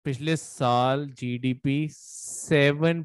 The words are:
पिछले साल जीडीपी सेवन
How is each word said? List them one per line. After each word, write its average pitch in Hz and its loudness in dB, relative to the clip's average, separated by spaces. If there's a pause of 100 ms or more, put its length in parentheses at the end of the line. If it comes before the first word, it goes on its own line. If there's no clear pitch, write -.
पिछले 147 -2
साल 131 0
जीडीपी 127 -2
सेवन 156 0